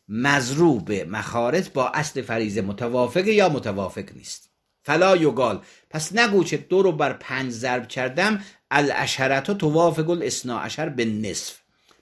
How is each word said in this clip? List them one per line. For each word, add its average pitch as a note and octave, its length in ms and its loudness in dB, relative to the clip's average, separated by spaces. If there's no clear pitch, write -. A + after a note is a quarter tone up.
مضروب C3+ 840 2
مخارج A2+ 800 -2
با C3 200 0
اصل D3 320 -4
فریضه A2 400 -2
متوافق A#2+ 680 0
یا G#3 220 4
متوافق G2+ 640 -4
نیست. - 340 -16
فلا F#3 320 4
یقال، B2 480 2
پس D#3 260 -6
نگو G3+ 280 4
که D3+ 140 -2
دو F3+ 240 0
رو F#3 100 4
بر D3 220 0
پنج C3 380 -6
ضرب A#2+ 360 -4
کردم، E3+ 560 -2
العشرة C3+ 840 0
توافق D#3+ 560 2
الاثنا B2 500 -4
عشر D3+ 300 -6
به A#2+ 160 -2
نصف. G#2+ 520 -6